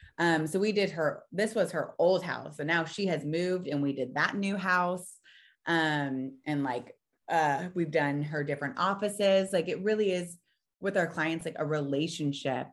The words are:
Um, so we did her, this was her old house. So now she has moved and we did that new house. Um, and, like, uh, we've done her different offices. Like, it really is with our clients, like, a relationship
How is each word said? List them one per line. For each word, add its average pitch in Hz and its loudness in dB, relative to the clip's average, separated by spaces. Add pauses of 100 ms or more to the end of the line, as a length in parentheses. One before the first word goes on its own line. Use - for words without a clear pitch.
(180)
Um, 165 4
so 170 0
we 214 4
did 196 2
her, 156 -2 (100)
this 214 0
was 196 0
her - -4
old 180 4
house. 147 -8
So 147 -6
now 165 2
she 190 -4
has 151 -2
moved 180 -2
and 143 -2
we 143 2
did 127 -4
that 151 0
new 196 -2
house. 180 0 (460)
Um, 147 0
and, 147 0
like, 123 -4 (340)
uh, 160 2
we've 170 -2
done 147 2
her 151 -4
different 143 -4
offices. 196 2
Like, 170 0
it 185 -4
really 214 2
is 175 -4 (440)
with 196 0
our 175 4
clients, 165 -2
like, 165 -4
a 147 -2
relationship 143 -2